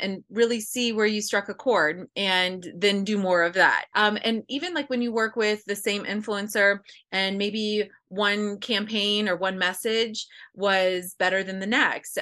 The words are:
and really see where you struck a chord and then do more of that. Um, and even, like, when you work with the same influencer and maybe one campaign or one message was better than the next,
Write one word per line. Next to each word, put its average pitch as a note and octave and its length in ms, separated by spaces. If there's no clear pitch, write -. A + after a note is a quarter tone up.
and F#3+ 280
really A#3 300
see A#3+ 320
where G#3+ 140
you G#3+ 160
struck G#3 260
a G#3 60
chord F3+ 600
and F#3 600
then G3 280
do G3+ 140
more F3+ 260
of F3 100
that. D#3+ 320
Um, G#3 280
and A3+ 260
even, D4+ 240
like, C#4+ 160
when B3 120
you A#3+ 120
work A3 220
with G#3+ 300
the G3+ 100
same G3+ 280
influencer G3+ 760
and F#3+ 260
maybe G#3 520
one G3+ 500
campaign G#3 680
or F3+ 60
one F#3+ 220
message A3 680
was F#3 640
better F#3 240
than F#3+ 160
the F#3+ 80
next, A3 540